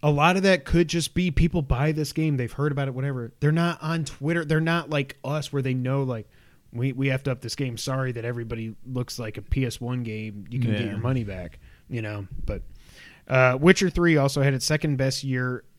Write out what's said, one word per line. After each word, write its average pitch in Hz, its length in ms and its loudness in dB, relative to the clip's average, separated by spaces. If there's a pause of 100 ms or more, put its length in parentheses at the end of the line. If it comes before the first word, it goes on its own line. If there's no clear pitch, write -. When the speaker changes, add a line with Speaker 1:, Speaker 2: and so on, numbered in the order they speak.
Speaker 1:
A 151 60 4
lot 151 240 4
of 190 80 0
that 190 220 4
could 170 240 4
just 170 240 -2
be 175 180 2
people 165 300 4
buy 139 320 0
this 151 180 -2
game, 160 240 0
they've 123 160 -2
heard 147 220 -2
about 139 160 -2
it, 127 40 -8
whatever. 127 460 -6
They're 151 140 4
not 170 280 0
on 160 220 -2
Twitter. 165 400 -2
They're 156 160 2
not 165 300 0
like 143 340 -2
us 147 300 -6
where 139 80 0
they 131 120 0
know, 131 300 0
like, 120 240 -6 (460)
"We, 127 180 0
we 135 160 0
effed 131 220 0
up 127 100 -2
this - 160 -8
game. 127 220 -4
Sorry 131 340 -4
that 117 140 -6
everybody 113 500 -6 (100)
looks 123 320 -6
like 110 200 -8
a 104 40 -10
P 131 240 0
S 117 140 -6
one 123 240 -4
game. 107 460 -8
You 123 100 -4
can 117 120 2
get 104 100 0
Speaker 2:
Yeah. 98 80 -2
Speaker 1:
your 104 80 -6
money 123 260 0
back," 92 340 -8 (320)
you 120 120 -6
know. 104 260 -8 (180)
But, 104 180 -4 (680)
uh, 127 320 4
Witcher 185 280 8
three 170 280 4
also 139 240 2
had 139 120 4
its 131 120 -2
second 151 320 0
best 131 260 -2
year 127 400 -2 (160)